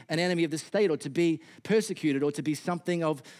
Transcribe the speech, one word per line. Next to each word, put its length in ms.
an 120
enemy 260
of 60
the 60
state 320
or 60
to 140
be 320
persecuted 600
or 80
to 100
be 140
something 480
of 180